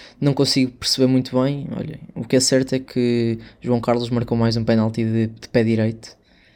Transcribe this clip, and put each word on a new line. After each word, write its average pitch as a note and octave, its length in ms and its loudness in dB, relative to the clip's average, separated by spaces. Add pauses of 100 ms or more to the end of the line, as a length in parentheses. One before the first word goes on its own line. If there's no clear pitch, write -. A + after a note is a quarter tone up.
(220)
não C#3+ 120 2
consigo C3 400 2
perceber - 340 0
muito B2+ 340 0
bem. C#3 340 -2
Olha, - 240 -8 (160)
o - 80 -8
que - 120 0
é B2+ 40 6
certo C3 340 0
é C3 60 0
que A#2+ 600 -2 (200)
João A#2+ 220 -2
Carlos A#2+ 280 -2
marcou A#2+ 280 -2
mais A2+ 180 2
um A#2 80 -2
penalti A2+ 400 2
de, A2 240 0
de - 220 -12
pé A#2 140 2
direito A2+ 520 -2 (400)